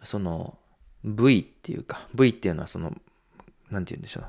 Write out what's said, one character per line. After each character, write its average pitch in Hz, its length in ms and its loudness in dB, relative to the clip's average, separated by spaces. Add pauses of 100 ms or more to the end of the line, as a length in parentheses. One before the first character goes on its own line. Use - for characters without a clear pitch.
そ - 160 -6
の、 87 380 -4 (480)
部 110 260 4
位 107 100 6
っ - 40 0
て - 280 -12
い - 40 -6
う - 60 -8
か、 - 320 -12
部 127 120 8
位 120 40 6
っ - 20 4
て - 160 -4
い 87 40 2
う - 20 -2
の 76 80 -4
は 76 60 -8
そ - 100 -10
の、 82 180 -6 (720)
な 98 100 -4
ん 87 40 -4
て - 80 -10
言 - 60 -10
う - 20 -12
ん - 20 -12
で - 60 -14
し - 80 -10
ょ - 60 -8
う、 - 60 -12